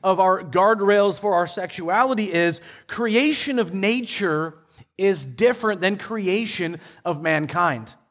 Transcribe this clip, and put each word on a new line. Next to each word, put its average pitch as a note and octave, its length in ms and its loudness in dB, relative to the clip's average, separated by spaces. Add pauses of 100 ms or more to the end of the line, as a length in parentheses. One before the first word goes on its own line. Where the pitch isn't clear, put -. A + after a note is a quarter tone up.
of E3 160 2
our F#3 240 2
guardrails G3+ 760 2
for G3+ 140 0
our F3 120 2
sexuality G3 840 -2
is E3+ 300 2 (240)
creation B3+ 720 0
of F3+ 160 -2
nature G3 800 -2 (420)
is F#3 300 0
different G#3 560 0
than G3 160 0
creation F#3+ 800 -4 (240)
of D#3+ 160 -4
mankind. D#3 760 -2 (160)